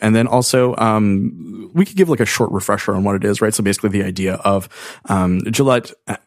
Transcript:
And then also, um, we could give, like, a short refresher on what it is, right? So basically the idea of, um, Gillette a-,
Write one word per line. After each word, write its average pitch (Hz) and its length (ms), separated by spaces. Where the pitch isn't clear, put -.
And 110 120
then 117 120
also, 123 500
um, 104 960
we 175 120
could 202 120
give, 190 120
like, 135 120
a 107 60
short - 240
refresher 101 440
on 95 100
what 101 100
it 95 100
is, 104 160
right? 110 140
So - 80
basically 98 280
the 98 120
idea 95 320
of, 98 240
um, 92 320
Gillette 123 400
a-, 98 180